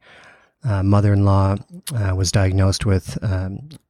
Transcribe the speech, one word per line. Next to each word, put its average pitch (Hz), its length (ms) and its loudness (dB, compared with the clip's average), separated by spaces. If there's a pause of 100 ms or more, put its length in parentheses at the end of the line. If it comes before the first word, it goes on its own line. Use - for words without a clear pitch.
(640)
uh, 101 180 -2
mother-in-law, 98 760 2 (360)
uh, 98 220 -2
was 92 160 -2
diagnosed 95 560 0
with, 95 340 -2
um, 95 480 -6 (200)